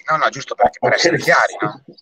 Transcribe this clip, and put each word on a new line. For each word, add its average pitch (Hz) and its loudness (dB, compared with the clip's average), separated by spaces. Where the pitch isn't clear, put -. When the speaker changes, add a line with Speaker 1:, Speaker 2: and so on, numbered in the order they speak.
Speaker 1:
no, 156 0
no, 127 0
giusto 131 -10
perché, 120 0
per 127 0
Speaker 2:
Ok. - 2
Speaker 1:
essere - 0
chiari, 139 2
no? 107 -8
Speaker 2:
<laughs> - -20